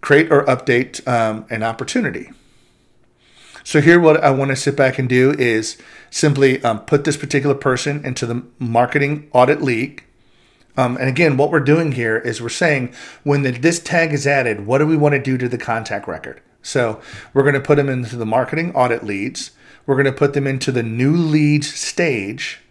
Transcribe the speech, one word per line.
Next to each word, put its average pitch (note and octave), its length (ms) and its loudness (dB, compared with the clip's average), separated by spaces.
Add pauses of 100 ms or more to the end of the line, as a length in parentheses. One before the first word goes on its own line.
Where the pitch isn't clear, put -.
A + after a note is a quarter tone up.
create D#3 260 4
or C#3+ 140 4
update, B2+ 640 -2
um, A2 400 -2
an A2 140 -6
opportunity. A#2+ 680 -4 (1300)
So - 160 2
here E3+ 180 8
what D#3+ 240 6
I D3 80 4
wanna C#3 240 0
sit C#3 220 -2
back C3 220 2
and C3 100 -2
do B2+ 300 4
is A2+ 400 -2 (320)
simply, C#3 520 2
um, A2 180 0
put D3 240 0
this D3 120 -2
particular C#3 380 -2
person D3 500 -2
into B2+ 220 -6
the A#2+ 160 -4 (160)
marketing B2+ 760 0
audit B2+ 300 4
league. C3 420 -4 (720)
Um, B2+ 220 0
and C3 100 -2
again, C#3 300 2
what C#3+ 120 2
we're E3 100 2
doing D3 320 2
here A2+ 260 -2
is A#2+ 240 -6
we're A#2 80 -8
saying C#3 420 -2 (300)
when C#3+ 220 0
the, B2+ 80 -2
this D#3 280 0
tag E3 320 -2
is C#3 140 -2
added, A#2+ 400 0
what B2+ 120 2
do D3+ 80 2
we D#3+ 100 2
wanna C#3+ 260 2
do C3 160 -2
to B2 100 -2
the A#2+ 80 -4
contact A2+ 500 -6
record? - 360 -12 (180)
So A2+ 400 -2 (320)
we're C3+ 120 4
gonna C#3+ 140 2
put C#3+ 180 2
them C#3 120 0
into B2 280 -6
the A2+ 100 -6
marketing C3 480 -2
audit A#2+ 300 0
leads. G#2 480 -8 (340)
We're C3+ 100 2
gonna C3+ 160 2
put C#3+ 220 0
them C#3 120 -2
into C3+ 240 -4
the B2 120 -2
new A#2+ 340 0
leads D3+ 560 0
stage. B2 880 -6 (100)